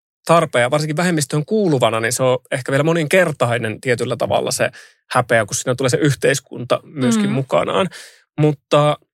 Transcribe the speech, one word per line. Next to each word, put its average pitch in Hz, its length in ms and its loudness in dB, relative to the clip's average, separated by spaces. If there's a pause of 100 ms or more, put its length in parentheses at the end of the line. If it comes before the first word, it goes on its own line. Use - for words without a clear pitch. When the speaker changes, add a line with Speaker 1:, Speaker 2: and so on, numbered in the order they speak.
(260)
Speaker 1:
tarpeen, 160 360 2
ja 123 80 0
varsinkin 151 260 -2
vähemmistöön 156 480 0
kuuluvana, 135 560 2
niin 113 120 0
se 131 100 -4
on 127 160 2 (120)
ehkä 135 220 -4
vielä 139 120 2
moninkertainen 147 960 0
tietyllä 120 360 -2
tavalla 127 340 -2
se 123 200 -2 (400)
häpeä, 117 360 2
kun 127 100 -8
siinä 131 180 -4
tulee 127 160 -2
se 151 60 2
yhteiskunta 131 880 -2
myöskin 208 420 0
Speaker 2:
Mm. 202 60 -2
Speaker 1:
mukanaan. 185 560 -2 (520)
Mutta, 147 580 2 (160)